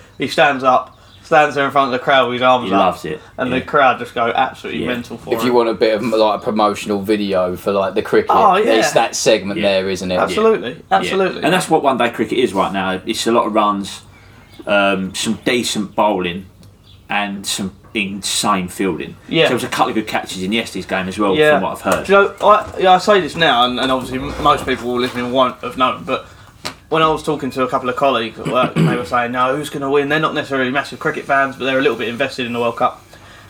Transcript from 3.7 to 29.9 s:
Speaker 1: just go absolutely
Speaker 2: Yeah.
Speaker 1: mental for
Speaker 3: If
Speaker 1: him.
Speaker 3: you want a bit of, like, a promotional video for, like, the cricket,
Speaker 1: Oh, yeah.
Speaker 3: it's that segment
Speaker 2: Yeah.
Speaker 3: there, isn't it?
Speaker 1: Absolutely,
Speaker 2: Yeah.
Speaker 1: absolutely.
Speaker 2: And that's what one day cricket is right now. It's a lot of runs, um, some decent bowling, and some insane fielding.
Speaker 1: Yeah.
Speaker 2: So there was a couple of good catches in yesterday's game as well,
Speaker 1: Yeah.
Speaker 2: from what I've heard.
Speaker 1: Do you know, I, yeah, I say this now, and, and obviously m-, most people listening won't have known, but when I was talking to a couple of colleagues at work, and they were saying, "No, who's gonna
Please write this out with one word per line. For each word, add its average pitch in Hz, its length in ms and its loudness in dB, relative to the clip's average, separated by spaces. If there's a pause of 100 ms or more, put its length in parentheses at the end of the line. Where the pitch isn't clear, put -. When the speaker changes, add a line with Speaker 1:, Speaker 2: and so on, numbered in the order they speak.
Speaker 1:
just 120 120 -12
go 117 220 0
absolutely - 480 -4
Speaker 2:
Yeah. - 60 -4
Speaker 1:
mental 120 300 -6
for - 160 -4
Speaker 3:
If 117 60 -4
Speaker 1:
him. 117 60 0
Speaker 3:
you 127 80 2
want 120 140 4
a 113 60 0
bit 110 200 2
of, 104 80 -2
like, 107 380 2
a - 20 -16
promotional 104 580 0
video 95 540 0
for, 90 160 -4
like, 95 240 0
the 107 80 0
cricket, - 320 2
Speaker 1:
Oh, 131 220 4
yeah. 214 160 2
Speaker 3:
it's 156 200 2
that 120 220 2
segment 101 460 0
Speaker 2:
Yeah. 101 80 2
Speaker 3:
there, 95 200 2
isn't 92 220 -4
it? 90 80 0
Speaker 1:
Absolutely, 214 520 0
Speaker 2:
Yeah. 262 60 -12 (220)
Speaker 1:
absolutely. 185 460 -2
Speaker 2:
And 160 100 2
that's 180 160 0
what 147 140 2
one 131 120 2
day 117 140 0
cricket - 280 -2
is 117 140 2
right 92 200 0
now. 95 340 -2
It's 113 220 -4
a 113 40 2
lot 120 140 2
of 107 80 -6
runs, 104 460 0 (680)
um, 98 480 2
some 110 300 -4
decent 113 500 -2
bowling, 95 520 0 (640)
and 101 380 -4
some 95 240 -6 (240)
insane 98 720 -2
fielding. - 480 -4 (100)
Speaker 1:
Yeah. 160 180 2
Speaker 2:
So 143 60 4
there 131 60 0
was 117 80 -2
a 120 40 -6
couple - 200 0
of 127 60 -6
good 107 120 -2
catches - 360 -6
in 92 100 -4
yesterday's 107 320 -4
game 92 240 -4
as 95 100 -8
well, 101 160 2
Speaker 1:
Yeah. 151 180 4
Speaker 2:
from 143 100 2
what - 100 -2
I've - 80 -10
heard. 98 260 -2
Speaker 1:
Do 190 60 2
you 196 60 8
know, 196 140 4 (140)
I, 208 180 6 (140)
yeah, 185 140 6
I 185 60 6
say 202 240 4
this 135 140 -6
now, 135 280 4
and, 123 160 -2
and 131 100 0
obviously 131 280 -4
m-, 143 240 -8
most 143 240 2
people 123 300 -4
listening 123 360 -4
won't 127 300 2
have 123 160 -10
known, 127 260 -2
but 127 220 -6 (640)
when 156 100 2
I 160 80 4
was 151 140 -2
talking 139 300 -4
to 131 100 -2
a 123 60 0
couple 127 200 -2
of 123 80 -4
colleagues 117 420 0
at - 100 -6
work, 123 280 0
and 160 100 4
they 135 100 0
were 123 100 -6
saying, 120 260 -2
"No, 127 240 0
who's 147 140 -6
gonna 139 200 -6